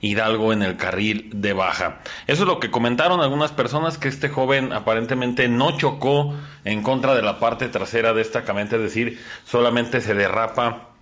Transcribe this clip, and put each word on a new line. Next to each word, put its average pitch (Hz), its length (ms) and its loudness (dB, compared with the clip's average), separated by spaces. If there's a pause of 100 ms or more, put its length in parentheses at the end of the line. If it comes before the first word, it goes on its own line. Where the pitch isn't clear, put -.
Hidalgo 110 500 2
en 107 120 2
el 92 140 -2
carril 104 560 -2
de 101 200 -2
baja. 92 460 -2 (260)
Eso 147 180 0
es 196 40 2
lo 185 120 0
que 113 120 -4
comentaron 131 500 2
algunas 147 300 0
personas, 147 460 -2
que - 100 -4
este 139 220 -4
joven 135 440 0
aparentemente 123 720 0
no 135 300 2
chocó 143 560 2 (300)
en 104 180 -2
contra 131 320 2
de 120 80 4
la 104 180 0
parte 117 280 0
trasera 113 460 0
de 110 80 2
esta 113 240 -4
camioneta, 104 320 -2
es 113 40 2
decir, 113 380 -2 (260)
solamente 120 560 2
se 104 140 0
derrapa 113 760 0 (120)